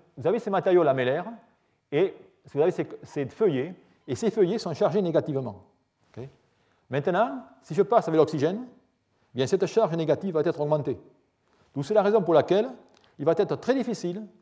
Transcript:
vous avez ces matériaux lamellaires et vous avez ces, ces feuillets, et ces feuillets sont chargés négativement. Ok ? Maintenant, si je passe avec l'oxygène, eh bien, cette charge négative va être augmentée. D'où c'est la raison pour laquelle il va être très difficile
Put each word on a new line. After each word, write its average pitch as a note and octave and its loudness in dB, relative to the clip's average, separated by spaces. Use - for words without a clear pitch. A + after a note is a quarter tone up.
vous C3+ -4
avez G#3+ 2
ces - -8
matériaux F#3 4
lamellaires C#3 0
et E3 0
vous C#3 -2
avez E3+ 2
ces, F3 -6
ces C#3+ -6
feuillets, D#3+ -2
et D#3 -6
ces A3+ -2
feuillets G3 2
sont F3 -6
chargés G3 0
négativement. C3+ -2
Ok ? B2 -16
Maintenant, G3 -2
si - -14
je F3 2
passe G3 2
avec D#3+ 0
l'oxygène, D#3+ 0
eh - -20
bien, B2+ -2
cette F#3+ 0
charge F#3 0
négative E3 -2
va D#3 2
être D3 -2
augmentée. D3 -2
D'où C#3 -4
c'est G#3+ -4
la G#3+ 6
raison G3+ 2
pour E3+ 2
laquelle G3 4
il C#3+ -8
va D#3+ 4
être D#3 0
très A3 -2
difficile G#3+ -4